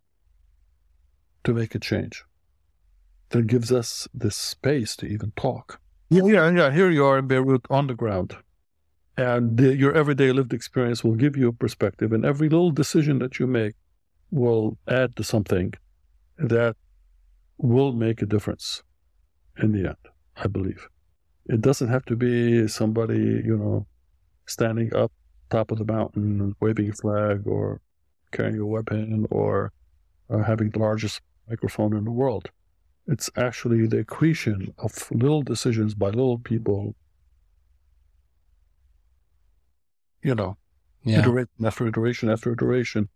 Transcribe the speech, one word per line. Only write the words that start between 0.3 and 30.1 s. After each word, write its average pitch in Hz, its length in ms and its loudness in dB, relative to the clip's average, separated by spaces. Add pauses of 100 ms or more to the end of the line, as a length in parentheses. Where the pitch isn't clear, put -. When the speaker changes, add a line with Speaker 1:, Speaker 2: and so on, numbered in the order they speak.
Speaker 1:
to 127 100 0
make 113 220 -4
a 110 40 -4
change. 101 440 -6 (1080)
That 117 180 2
gives 117 240 2
us - 420 -2
the 113 180 -2
space - 680 -4
to - 100 -10
even 107 280 -6
talk. - 440 -6 (300)
Yeah, 185 160 6
yeah, 185 260 6
yeah. 165 200 4
Here 185 180 4
you 143 160 4
are 135 120 4
in 135 100 -2
Beirut 131 420 2
on 139 180 2
the 131 80 -6
ground. 101 420 -4 (800)
And 120 400 2
the, 135 180 6
your 139 180 4
everyday 143 380 4
lived 127 220 0
experience 120 500 -2
will 113 120 4
give 139 200 2
you 131 120 2
a 120 60 2
perspective, 110 580 -2
and 113 140 0
every 147 240 2
little 170 220 4
decision 147 480 2
that 127 200 -6
you 127 80 0
make 113 280 0 (540)
will 117 480 0 (100)
add 127 280 0
to 107 80 -6
something 98 500 -2 (640)
that 117 380 0 (800)
will 131 360 4
make 113 280 -2
a 120 40 -2
difference - 580 -4 (800)
in 110 100 2
the 95 160 -2
end, - 180 -12 (300)
I - 120 -6
believe. 98 400 -6 (580)
It 117 160 0
doesn't 131 260 2
have 127 180 0
to 120 120 -2
be 120 500 2
somebody, 110 800 0
you 110 120 0
know, 104 300 -2 (600)
standing 113 460 -2
up 113 180 0 (380)
top 110 220 0
of 113 60 -2
the 107 80 -4
mountain 104 560 -2
and 101 180 -2
waving 107 300 0
a 104 40 -6
flag 104 540 -2
or 101 320 -4 (520)
carrying 110 280 -4
a 104 60 -4
weapon 110 680 -4
or, 104 400 -2 (580)